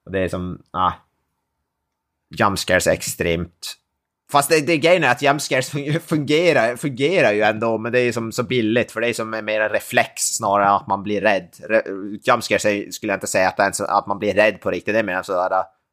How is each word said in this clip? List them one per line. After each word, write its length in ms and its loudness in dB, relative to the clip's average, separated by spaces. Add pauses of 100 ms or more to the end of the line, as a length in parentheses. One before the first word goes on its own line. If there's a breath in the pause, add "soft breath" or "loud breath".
Och 60 -12
det 80 -2
är 80 0
som, 420 -8
ah, 220 0 (1500)
jump 200 2
scares 280 2
är 60 4
extremt. 840 -4 (580)
Fast 180 2
det, 100 4
det 180 0
grejen 260 4
är 60 4
att 120 0
jump 200 4
scares 280 -2
fun-, 300 -4
fungerar, 760 2
fungerar 560 0
ju 100 0
ändå, 360 0
men 140 -6
det 80 2
är 120 0
som 200 -6
så 100 -4
billigt, 500 0
för 80 -6
det 80 0
är 60 0
som 160 -6
mer 300 -2
en 80 2
reflex 540 -2
snarare 460 2
än 60 6
att 120 0
man 160 -2
blir 180 -4
rädd. 280 0 (200)
Re-, 540 -2
jump 220 2
scares 200 0
är, 260 0
skulle 220 -4
jag 40 0
inte 100 -8
säga 220 2
att 80 -4
det 60 2
är 40 4
en 80 -2
så, 100 -4
att 220 0
man 120 -4
blir 160 -2
rädd 260 2
på 100 -4
riktigt, 240 -4
det 40 4
är 40 2
mer 120 -4
en 100 -4
sådär, 280 0
ah, 200 -2 (200)